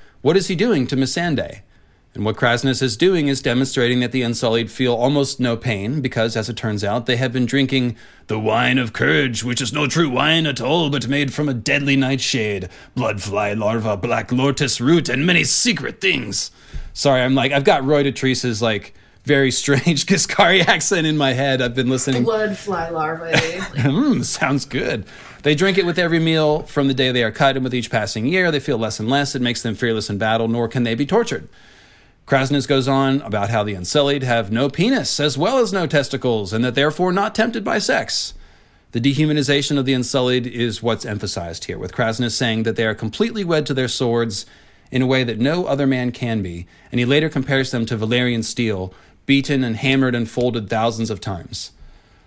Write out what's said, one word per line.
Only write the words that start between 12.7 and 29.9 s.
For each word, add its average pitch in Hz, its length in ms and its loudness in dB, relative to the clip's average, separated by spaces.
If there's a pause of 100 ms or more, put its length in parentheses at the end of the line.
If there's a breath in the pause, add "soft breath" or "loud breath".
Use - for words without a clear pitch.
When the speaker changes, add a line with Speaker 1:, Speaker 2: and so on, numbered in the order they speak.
Speaker 1:
blood 107 260 -2
fly 104 300 -2
larva, 107 440 0
black 113 360 -2
lotus 131 480 0
root, 147 280 4
and 143 160 0
many 175 200 4
secret - 560 0
things. - 500 -2 (420 loud breath)
Sorry, 131 300 2
I'm 131 140 2
like, 135 160 2
I've 139 100 2
got 143 240 4
Roy 143 160 4
Dotrice's, 123 580 0
like, 110 320 -2 (320 soft breath)
very 139 280 4
strange 143 540 2
<laughs> - 0 -
Giscari 180 600 4
accent 170 400 2
in 156 100 2
my 135 180 2
head. 135 280 0
I've 120 140 -2
been 123 120 0
listening. 127 360 0
Speaker 2:
Blood 214 340 0
fly 170 300 -4
larvae. 160 440 -4
Speaker 1:
<laughs> 165 500 -2
Hmm, 160 400 2
sounds 139 420 -2
good. 131 400 -4 (400 loud breath)
They 151 100 4
drink 185 240 2
it 180 80 0
with 170 120 -2
every 170 200 2
meal 156 460 2
from 139 240 0
the 135 60 2
day 127 180 2
they 123 100 2
are 110 80 0
cut, 135 240 2
and 131 80 -2
with 127 120 -2
each 120 140 -4
passing 110 380 -2
year, 180 240 2
they 147 80 0
feel 135 200 -2
less 110 200 -4
and 107 100 -2
less. 139 280 0
It 123 60 -2
makes 120 200 -2
them 110 140 -4
fearless 113 340 -2